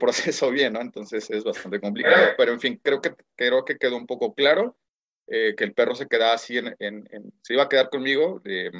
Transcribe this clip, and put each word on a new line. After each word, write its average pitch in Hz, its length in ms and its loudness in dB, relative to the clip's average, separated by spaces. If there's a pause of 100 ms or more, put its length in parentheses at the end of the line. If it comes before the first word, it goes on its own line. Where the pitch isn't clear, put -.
<laughs> - 300 0
proceso 135 120 2
bien, 127 220 0
¿no? 113 80 -6
Entonces 110 500 -8
es 107 140 -4
bastante 101 360 -6
complicado, - 560 4
pero 120 160 4
en 117 80 -6
fin, 123 220 -4
creo 135 180 2
que, - 140 -4 (220)
creo 127 280 2
que 147 120 -4
quedó 123 200 0
un 120 100 -12
poco 120 280 -4
claro, 160 420 2 (520)
eh, 110 280 0
que 113 80 -2
el 101 80 -4
perro 120 220 2
se 135 140 -10
quedaba 113 260 4
así 120 240 -4
en, 117 200 -6
en, 107 320 -10
en, 104 220 -18 (100)
se 117 120 -6
iba 139 80 4
a 139 60 2
quedar 131 220 2
conmigo, 143 540 -2
eh, 92 360 -6